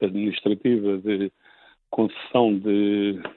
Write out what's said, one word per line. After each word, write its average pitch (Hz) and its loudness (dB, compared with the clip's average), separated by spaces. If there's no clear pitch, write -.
administrativa 101 0
de 98 -2
concessão 113 0
de, 101 0